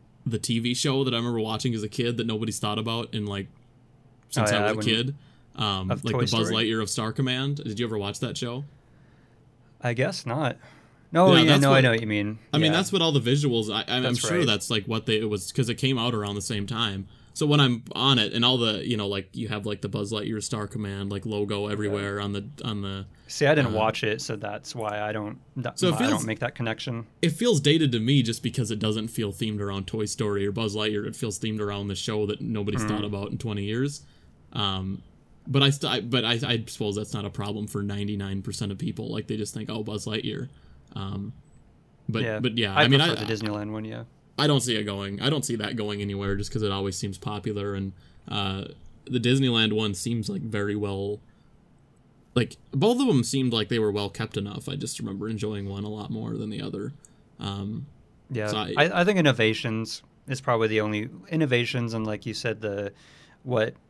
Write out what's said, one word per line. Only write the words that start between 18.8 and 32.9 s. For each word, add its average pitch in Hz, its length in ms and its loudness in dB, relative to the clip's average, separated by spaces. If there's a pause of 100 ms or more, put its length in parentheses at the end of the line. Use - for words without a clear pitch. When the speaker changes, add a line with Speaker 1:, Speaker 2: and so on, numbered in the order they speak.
Speaker 1:
you 117 80 0
know, 104 120 -2
like, 98 240 -4
you 117 160 -6
have, 104 180 -4
like, 104 140 -4
the - 80 -4
Buzz 107 240 -4
Lightyear 107 300 -2
Star 107 260 -4
Command, 98 420 -6
like, 101 160 -6
logo 104 400 -2
everywhere 101 520 -2
Speaker 2:
Yeah. 101 60 -2
Speaker 1:
on 101 80 -2
the, 101 120 -4 (200)
on 107 160 -4
the, 98 260 -6 (220)
Speaker 2:
See, - 180 0
I 147 80 6
didn't 127 200 4
Speaker 1:
uh, 107 40 2
Speaker 2:
watch 110 260 2
it, 110 180 0
so 117 140 -6
that's 104 380 -8
why 107 280 -4
I 107 100 -4
don't, 107 260 -6 (180)
that, 123 220 -6
Speaker 1:
So 185 100 4
it 165 60 4
Speaker 2:
I - 40 0
Speaker 1:
feels, 262 120 2
Speaker 2:
don't 117 160 0
make 110 140 -4
that 120 140 -4
connection. 117 520 -6 (160)
Speaker 1:
it 170 80 4
feels 226 300 4
dated 151 320 6
to 117 80 2
me 131 220 6
just 113 200 -2
because 110 280 -2
it 110 80 -2
doesn't 110 300 0
feel 107 240 -4
themed 107 280 -4
around 98 260 -4
Toy 110 200 -2
Story 101 400 -2
or 101 60 -2
Buzz 107 240 -2
Lightyear. 107 300 0
It 110 100 -6
feels 107 220 -4
themed 107 220 -2
around 101 280 -4
the 95 80 -2
show 107 300 0
that 104 140 -4
nobody's 107 420 -2
Speaker 2:
Mm-hmm. 107 60 -2
Speaker 1:
thought 104 160 0